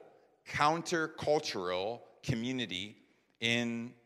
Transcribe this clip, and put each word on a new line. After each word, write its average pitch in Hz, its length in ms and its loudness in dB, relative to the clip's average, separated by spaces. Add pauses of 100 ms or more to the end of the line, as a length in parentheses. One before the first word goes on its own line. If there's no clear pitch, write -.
(520)
countercultural 147 1500 0 (220)
community 113 760 -2 (420)
in 117 540 0 (120)